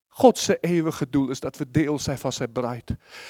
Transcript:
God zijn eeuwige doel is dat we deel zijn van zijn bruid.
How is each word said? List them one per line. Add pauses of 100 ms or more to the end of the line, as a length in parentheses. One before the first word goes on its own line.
(140)
God
zijn
eeuwige
doel
is
dat
we
deel
zijn
van
zijn
bruid. (420)